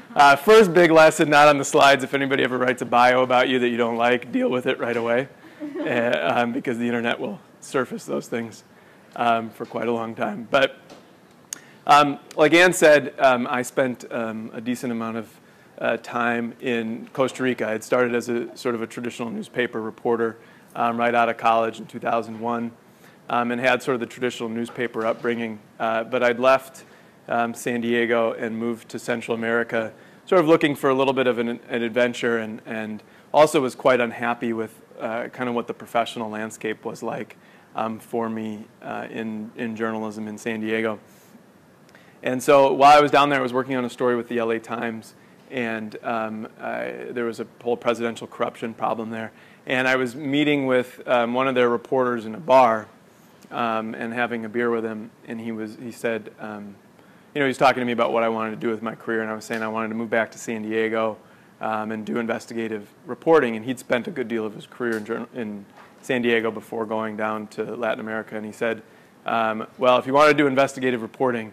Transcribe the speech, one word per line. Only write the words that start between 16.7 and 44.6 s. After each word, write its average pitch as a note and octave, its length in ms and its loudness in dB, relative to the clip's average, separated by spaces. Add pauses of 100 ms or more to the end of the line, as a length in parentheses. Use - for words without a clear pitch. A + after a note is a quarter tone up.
Costa C3+ 320 -2
Rica. B2 240 0
I G#2+ 40 -2
had A2 120 -4
started B2 320 2
as A#2 140 -4
a A#2 260 -4
sort B2 180 -2
of A2+ 80 -4
a A2+ 60 -6
traditional A#2+ 420 -8
newspaper A2+ 520 -4
reporter, A2+ 560 -2 (400)
um, A#2 200 0
right A#2+ 160 2
out A#2 140 4
of A2+ 80 -2
college A2+ 420 2
in A2 100 -14
two A#2+ 120 -14
thousand A2+ 400 -4
one, A#2 320 -4 (560)
um, A#2+ 240 0
and A#2+ 80 -4
had B2+ 220 2
sort C3+ 140 -2
of A#2+ 40 -2
the A2+ 60 -6
traditional B2 420 -6
newspaper A#2 580 -6
upbringing. A#2 520 -4 (220)
Uh, A2+ 240 -2
but A#2+ 180 -2
I'd A#2+ 180 2
left, C3 440 2 (440)
um, A#2 280 -2
San A#2+ 260 -4
Diego A#2 520 2
and A2+ 220 -6
moved A2+ 340 -6
to A#2+ 100 -10
Central A#2 340 -4
America, A2+ 580 -2 (360)
sort F#3+ 140 6
of D3+ 60 2
looking D#3+ 280 4
for C3+ 160 2
a - 20 4
little C3+ 200 2
bit B2+ 120 0
of A#2+ 140 2
an, A#2 280 -4
an B2+ 140 -4
adventure, A#2+ 560 0
and, A2 300 -8
and G#2+ 340 -8 (320)
also D3+ 280 6
was B2+ 120 -2
quite B2+ 260 4
unhappy A#2 540 -4
with, A2 260 -8 (200)
uh, A#2 300 -6
kind B2 200 -6
of A#2+ 60 -2
what A#2 100 -2
the - 80 -8
professional A2+ 560 -4
landscape G#2+ 560 -8
was - 160 -10
like, A2+ 340 -8 (400)
um, A2 220 -6
for A2+ 320 -6
me, A2 360 -8 (180)
uh, A2+ 260 -10
in, A2 480 -8
in A2+ 180 -6
journalism A2 520 -6
in G#2+ 100 -10
San A2 240 -6
Diego. A2 380 -2 (1200)
And B2+ 220 -4
so C#3 300 8
while C#3+ 220 10
I D3 60 10
was D3 80 4
down C#3+ 200 4
there, C#3 100 2
I C3 40 0
was B2 100 -4
working C3 220 -2
on B2+ 100 -2
a A#2+ 40 -4
story B2 260 0
with A#2 120 -4
the A#2+ 100 -4
L A2+ 140 0
A A2+ 80 -2
Times, A2+ 560 -8 (340)